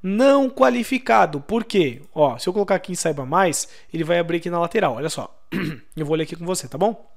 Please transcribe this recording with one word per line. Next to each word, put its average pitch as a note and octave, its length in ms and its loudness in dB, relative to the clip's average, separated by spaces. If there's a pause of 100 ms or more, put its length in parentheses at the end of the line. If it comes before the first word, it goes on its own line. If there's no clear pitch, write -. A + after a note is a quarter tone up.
"não C4 480 4
qualificado". A#3+ 880 2
Por A3 240 -2
quê? D3+ 380 0 (140)
Ó, C#3+ 240 4
se - 100 -4
eu F3+ 40 -4
colocar G3+ 220 2
aqui F#3 180 -6
em - 20 -4
saiba C#3+ 320 -4
mais, E3+ 400 2 (260)
ele D#3+ 100 -4
vai F3 140 0
abrir E3+ 200 -2
aqui E3+ 120 -6
na F3 100 -2
lateral, E3+ 360 0
olha D3 140 -6
só. - 300 -10 (120)
<clears throat> D#3 440 -8
Eu D#3 100 -4
vou D#3 100 0
ler D#3+ 80 -2
aqui D#3+ 120 -8
com E3+ 100 -14
você, F3 220 -4
tá C#3+ 100 -12
bom? G3+ 400 -2